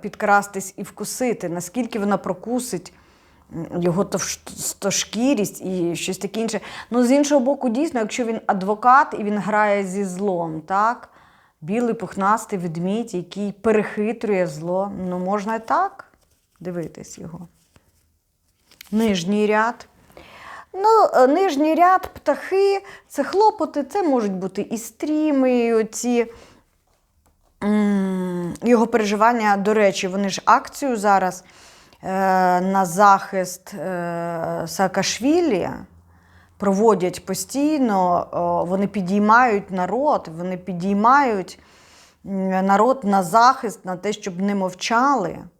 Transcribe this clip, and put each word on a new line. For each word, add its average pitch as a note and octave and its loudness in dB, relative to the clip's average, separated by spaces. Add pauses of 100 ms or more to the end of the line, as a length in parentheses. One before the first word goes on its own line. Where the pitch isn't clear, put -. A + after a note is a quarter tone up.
підкрастись G3+ 0
і G#3 -8
вкусити, A#3 -4
наскільки A3+ -4
вона G3+ 0
прокусить, G#3+ -6 (600)
м, E3+ -6
його F3+ 0
товш-, - -6 (180)
стошкірість - -2
і F3 -4
щось F#3 -6
таке A3 -6
інше. A3 -4 (320)
Ну, B3 2
з A#3+ 4
іншого C#4+ 4
боку, C4+ 0
дійсно, C#4 -2
якщо A3 -4
він A3+ -4
адвокат G#3+ 2
і A3 -4
він G#3 -2
грає G3+ 2
зі F#3+ -4
злом, F3 -4
так? G#3 -2 (520)
Білий A3+ -2
пухнастий G3 -2
ведмідь, F3+ -4
який F#3+ -6
перехитрює G#3+ -2
зло, F3 -4 (180)
ну, F3+ -4
можна G3+ -4
і A3+ -10
так F4 -2 (540)
дивитись F3 -10
його. E3+ -16 (1400)
Нижній G#3 0
ряд. A3 0 (840)
Ну, G#4 4
е, B3+ 6
нижній D#4 2
ряд, F4+ 4
птахи, G4 0 (240)
це - -4
хлопоти, E4 2
це G4 -2
можуть A#3+ 2
бути F#3 -6
і - -6
стріми, C#4+ 0
і A#3 2
оці, A3+ 0 (1300)
м, F#3+ 0 (100)
його A3+ 4
переживання. G#3+ 2
До G3+ 0
речі, G3 2
вони G3 -2
ж - -6
акцію C4 2
зараз, F#3+ 2 (600)
е, - -10 (540)
на F#3+ 2
захист, F#3+ 2
е, E3+ -6
Саакашвілі G#3 0 (880)
проводять G3 2
постійно. A3 0
О, F3 0
вони F#3+ 0
підіймають G#3 2
народ, G3 -2
вони F3+ -6
підіймають, G3+ 2 (680)
м, F#3+ -2
народ A3 4
на G3 2
захист, A3+ 2
на F#3 -6
те, G3 -4
щоб F#3+ -8
не G3+ 0
мовчали G#3+ 0 (220)